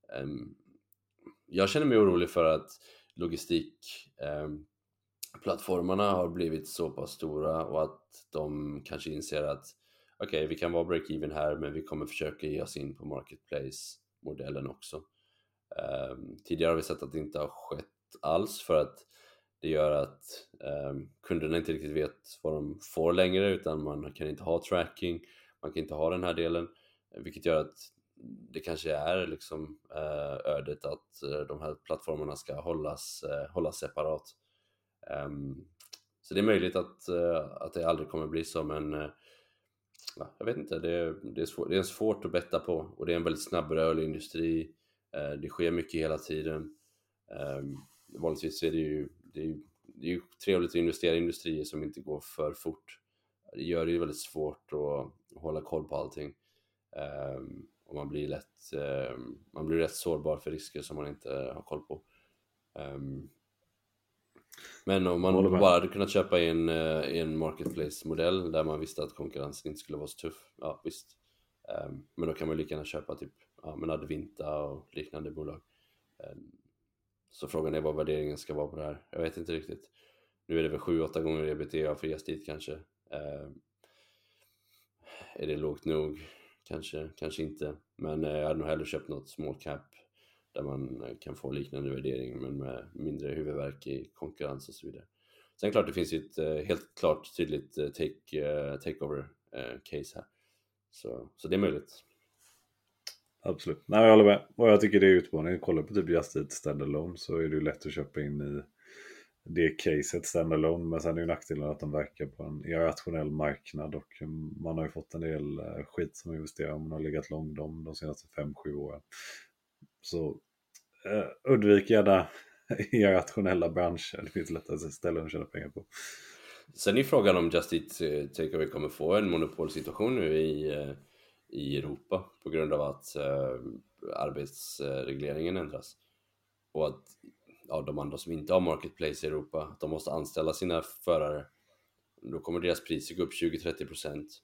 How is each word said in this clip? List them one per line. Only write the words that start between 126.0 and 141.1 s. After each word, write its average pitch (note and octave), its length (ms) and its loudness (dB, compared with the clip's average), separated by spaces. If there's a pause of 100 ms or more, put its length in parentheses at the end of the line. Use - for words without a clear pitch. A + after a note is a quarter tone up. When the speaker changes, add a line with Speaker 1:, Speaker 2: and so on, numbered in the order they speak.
Speaker 1:
Sen G#2 240 4
är C3+ 40 6
frågan G2+ 340 8
om E2+ 140 4
Just E2+ 220 4
Eat, - 280 -2
eh, D2 260 0
Takeaway D#2 420 -2
kommer D2+ 200 -4
få D#2+ 260 2
en G#2 160 4
monopolsituation D#2+ 840 0
nu D#2 200 2
i, D#2 340 2
eh, C#2+ 240 -4 (580)
i C#2+ 240 -2
Europa D2 540 -4 (120)
på D2+ 80 -6
grund D#2 220 2
av D2 80 2
att, D2 360 -4
eh, C#2 440 0 (560)
arbetsregleringen C#2+ 1400 -4
ändras. D2+ 400 -8 (760)
Och D#2 160 2
att, C2+ 160 -8 (640)
ja, D2+ 140 -2
de D2 160 -4
andra C#2+ 200 -6
som E2+ 140 -8
inte D#2 200 -2
har F#2 80 8
marketplace D#2 640 -2
i D2+ 40 0
Europa, D#2 500 -4
de D#2 100 -2
måste D#2 200 -4
anställa D#2 420 0
sina E2+ 300 0
förare. D2+ 640 0 (760)